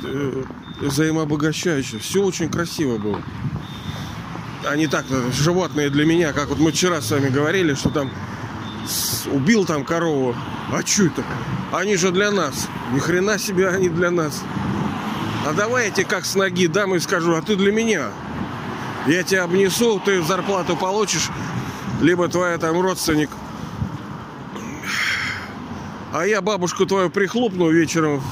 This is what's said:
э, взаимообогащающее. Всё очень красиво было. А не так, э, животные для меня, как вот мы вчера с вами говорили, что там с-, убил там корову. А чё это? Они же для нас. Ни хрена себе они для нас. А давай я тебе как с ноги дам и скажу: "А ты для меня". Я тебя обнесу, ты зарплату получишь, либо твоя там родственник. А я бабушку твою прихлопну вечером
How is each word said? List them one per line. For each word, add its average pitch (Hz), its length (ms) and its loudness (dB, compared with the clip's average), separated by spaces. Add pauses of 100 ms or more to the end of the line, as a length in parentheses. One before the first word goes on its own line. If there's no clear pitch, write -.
э, 135 400 -4 (380)
взаимообогащающее. 151 1200 0
Всё 196 240 2
очень 170 240 0
красиво 151 500 -2
было. 101 240 -2 (1400)
А 143 100 0
не 156 120 2
так, 143 220 0
э, 127 220 0
животные 147 580 2
для 143 140 4
меня, 165 280 4
как 139 160 -2
вот 131 100 -2
мы 156 140 4
вчера 170 280 2
с 110 100 -4
вами 139 180 2
говорили, 151 460 2
что 139 160 0
там 135 200 0 (800)
с-, - 420 -4
убил 165 340 4
там 151 200 0
корову. 147 500 2 (380)
А 160 100 0
чё 202 240 4
это? 135 160 0 (500)
Они 190 240 2
же 180 140 2
для 202 220 2
нас. 170 360 0 (240)
Ни 135 60 2
хрена 180 400 2
себе 190 300 2
они 180 200 2
для 175 220 2
нас. 165 320 0 (1040)
А 151 60 0
давай 220 340 2
я 190 60 0
тебе 185 140 0
как 190 180 -2
с - 100 -4
ноги 185 320 4
дам 190 280 2
и 175 40 2
скажу: 170 380 2
"А 160 60 0
ты 214 120 2
для 196 160 4
меня". 208 400 2 (960)
Я 175 160 4
тебя 190 220 2
обнесу, 190 580 4
ты 190 200 2
зарплату 180 540 0
получишь, 185 520 0 (720)
либо 175 280 4
твоя 175 280 0
там 165 240 2
родственник. 165 480 2 (2750)
А 160 140 -2
я 208 140 2
бабушку 185 460 0
твою 185 240 2
прихлопну 190 600 2
вечером 156 600 2